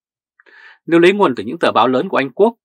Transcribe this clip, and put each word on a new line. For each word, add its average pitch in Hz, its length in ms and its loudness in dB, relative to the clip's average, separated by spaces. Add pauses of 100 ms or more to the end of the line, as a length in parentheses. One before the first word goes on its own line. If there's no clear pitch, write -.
(880)
Nếu 165 140 2
lấy 180 120 4
nguồn 190 220 0
từ 104 100 -10
những 143 140 -12
tờ - 160 -2
báo 113 140 2
lớn 131 200 -2
của 151 80 -6
Anh 131 140 -4
Quốc 220 340 0